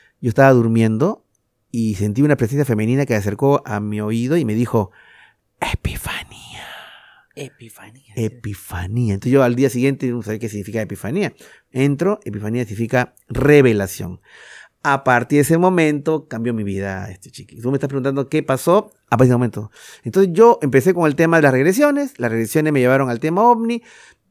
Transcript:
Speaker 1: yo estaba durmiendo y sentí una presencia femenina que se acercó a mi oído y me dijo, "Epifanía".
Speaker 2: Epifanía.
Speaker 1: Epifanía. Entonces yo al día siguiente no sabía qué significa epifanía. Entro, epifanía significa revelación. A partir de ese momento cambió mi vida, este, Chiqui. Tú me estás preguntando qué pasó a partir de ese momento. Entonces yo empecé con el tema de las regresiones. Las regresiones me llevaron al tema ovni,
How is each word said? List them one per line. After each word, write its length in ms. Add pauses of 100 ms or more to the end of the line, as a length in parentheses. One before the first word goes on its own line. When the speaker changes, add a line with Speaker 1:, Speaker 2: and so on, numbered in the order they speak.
(220)
Speaker 1:
yo 80
estaba 240
durmiendo 720 (440)
y 260
sentí 260
una 140
presencia 280
femenina 400
que 80
se 60
acercó 480
a 120
mi 220
oído 380
y 80
me 80
dijo, 360 (680)
"Epifanía". 1000 (720)
Speaker 2:
Epifanía. 840
Speaker 1:
Epifanía. 960
Entonces 180
yo 100
al 140
día 120
siguiente 400
no 140
sabía 160
qué 100
significa 320
epifanía. 540 (360)
Entro, 540
epifanía 400
significa 500 (140)
revelación. 960 (600)
A 220
partir 340
de 40
ese 160
momento 680
cambió 260
mi 100
vida, 460
este, 200
Chiqui. 300
Tú 100
me 60
estás 120
preguntando 420
qué 120
pasó 480 (180)
a 100
partir 80
de 60
ese 40
momento. 340 (340)
Entonces 280
yo 300
empecé 320
con 120
el 80
tema 220
de 60
las 100
regresiones. 680
Las 120
regresiones 420
me 80
llevaron 300
al 100
tema 220
ovni, 400 (480)